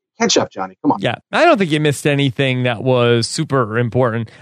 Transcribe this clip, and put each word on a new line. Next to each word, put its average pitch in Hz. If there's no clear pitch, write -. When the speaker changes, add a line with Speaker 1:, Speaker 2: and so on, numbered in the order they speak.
Speaker 1:
catch 233
up, 113
Johnny. 95
Come 143
on. -
Speaker 2:
Yeah, 120
I 277
don't 320
think 190
you 151
missed 151
anything 135
that 123
was 120
super 131
important. 120